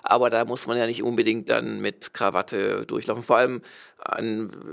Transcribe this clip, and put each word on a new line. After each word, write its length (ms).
Aber 280
da 140
muss 220
man 100
ja 100
nicht 180
unbedingt 440
dann 320
mit 320
Krawatte 720
durchlaufen. 360
Vor 140
allem 260
an 520